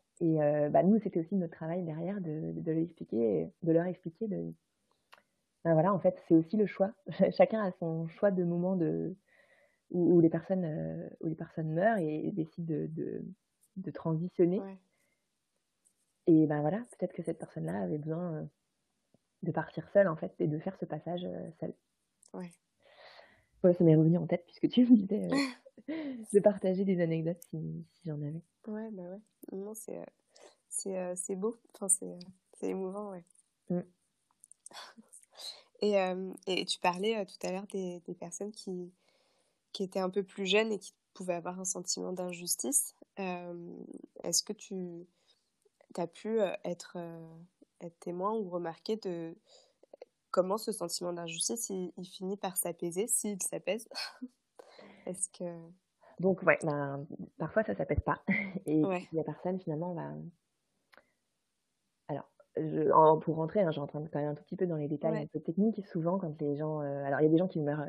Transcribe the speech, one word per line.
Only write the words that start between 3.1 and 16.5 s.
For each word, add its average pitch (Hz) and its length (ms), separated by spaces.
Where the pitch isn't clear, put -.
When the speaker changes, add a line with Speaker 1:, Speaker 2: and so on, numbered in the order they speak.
Speaker 1:
de 165 80
leur 165 140
expliquer 180 420
de, 170 260
bah 165 100
voilà, 160 200
en 185 60
fait, 185 160
c'est 170 80
aussi 165 220
le 214 100
choix. 196 240
<laughs> 180 240
Chacun 214 320
a 185 100
son 165 340
choix 202 240
de 185 120
moment 175 320
de, 165 400
où, 175 240
où 170 40
les 165 100
personnes, 175 360
euh, 160 440
où 165 60
les 160 80
personnes 160 380
meurent 208 240
et, 156 300
et 160 40
décident 165 420
de, 156 140
de, - 360
de 185 140
transitionner. 170 680
Speaker 2:
Ouais. 196 180
Speaker 1:
Et 156 180
ben 147 160